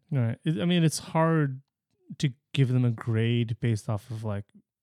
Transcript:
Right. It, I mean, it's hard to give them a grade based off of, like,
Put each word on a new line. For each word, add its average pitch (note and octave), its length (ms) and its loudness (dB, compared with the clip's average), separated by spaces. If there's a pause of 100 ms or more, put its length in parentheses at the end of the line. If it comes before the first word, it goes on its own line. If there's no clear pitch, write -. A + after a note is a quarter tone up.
Right. B2 360 0
It, E3 160 0
I F3 40 0
mean, F3 200 2
it's - 140 2
hard D#3+ 600 0 (580)
to D3 120 0 (220)
give C3+ 160 2
them B2+ 160 2
a A#2+ 60 2
grade A2+ 680 0
based A#2 300 -2
off G#2+ 200 -4
of, A2 140 -10
like, G2+ 220 -6 (380)